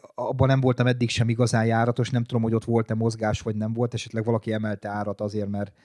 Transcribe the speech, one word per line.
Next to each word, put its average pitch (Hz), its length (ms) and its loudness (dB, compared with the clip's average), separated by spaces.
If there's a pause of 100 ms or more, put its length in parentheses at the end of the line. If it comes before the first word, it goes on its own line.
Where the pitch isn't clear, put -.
(160)
abban 127 320 2
nem 135 120 4
voltam 127 280 2
eddig 120 220 2
sem 117 200 0
igazán 117 360 2
járatos, 117 440 2
nem 120 140 0
tudom, 117 200 -2
hogy 113 100 0
ott 113 120 0
volt-e 113 280 0
mozgás, 110 480 0
vagy 110 140 -4
nem 107 180 -2
volt, 117 200 -2
esetleg 113 300 -6
valaki 113 300 0
emelte 107 360 -4
árat 104 320 -4
azért, 104 280 -4
mert, 101 360 -6